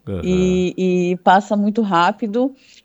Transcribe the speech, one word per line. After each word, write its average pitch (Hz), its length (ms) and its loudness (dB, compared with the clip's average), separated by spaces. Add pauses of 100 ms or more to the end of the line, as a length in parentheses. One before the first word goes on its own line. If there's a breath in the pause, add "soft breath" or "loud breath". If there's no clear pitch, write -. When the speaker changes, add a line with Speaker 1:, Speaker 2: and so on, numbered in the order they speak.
Speaker 1:
Aham. 92 200 -6
Speaker 2:
E, 185 520 0
e 180 460 0
passa 202 340 2
muito 208 240 -2
rápido, 220 720 -2 (320 soft breath)